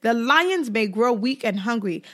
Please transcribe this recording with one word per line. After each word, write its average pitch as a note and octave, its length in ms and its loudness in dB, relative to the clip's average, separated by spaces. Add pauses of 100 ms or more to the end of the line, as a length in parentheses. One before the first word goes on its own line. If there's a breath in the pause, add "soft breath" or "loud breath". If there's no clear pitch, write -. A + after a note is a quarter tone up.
"The A3+ 140 2
lions D4+ 560 2
may G#3+ 160 0
grow A3 260 2
weak B3 320 -2
and G3+ 160 -2
hungry, G3 420 -2 (120)